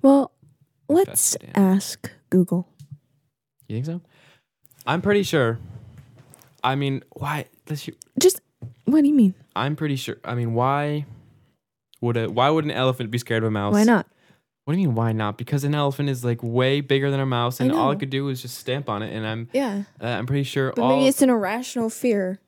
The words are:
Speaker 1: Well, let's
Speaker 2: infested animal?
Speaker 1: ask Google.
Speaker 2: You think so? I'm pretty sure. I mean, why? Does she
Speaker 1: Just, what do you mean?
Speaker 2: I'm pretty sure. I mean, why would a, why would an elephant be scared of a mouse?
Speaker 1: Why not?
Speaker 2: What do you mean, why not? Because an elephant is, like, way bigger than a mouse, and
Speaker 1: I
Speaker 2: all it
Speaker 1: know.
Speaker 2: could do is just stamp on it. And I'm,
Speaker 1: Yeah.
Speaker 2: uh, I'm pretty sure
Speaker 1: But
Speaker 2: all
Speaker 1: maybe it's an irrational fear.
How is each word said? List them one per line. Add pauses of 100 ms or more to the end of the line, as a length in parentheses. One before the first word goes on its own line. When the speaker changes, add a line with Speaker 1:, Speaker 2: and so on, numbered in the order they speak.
Speaker 1:
Well, (580)
let's
Speaker 2:
infested
animal?
Speaker 1:
ask (200)
Google. (960)
Speaker 2:
You
think
so? (840)
I'm
pretty
sure. (1040)
I
mean, (120)
why? (200)
Does
she (260)
Speaker 1:
Just, (440)
what
do
you
mean? (220)
Speaker 2:
I'm
pretty
sure.
I
mean,
why (920)
would
a,
why
would
an
elephant
be
scared
of
a
mouse?
Speaker 1:
Why
not? (580)
Speaker 2:
What
do
you
mean,
why
not?
Because
an
elephant
is,
like,
way
bigger
than
a
mouse,
and
Speaker 1:
I
Speaker 2:
all
it
Speaker 1:
know.
Speaker 2:
could
do
is
just
stamp
on
it.
And
I'm,
Speaker 1:
Yeah. (160)
Speaker 2:
uh,
I'm
pretty
sure
Speaker 1:
But
Speaker 2:
all
Speaker 1:
maybe
it's
an
irrational
fear.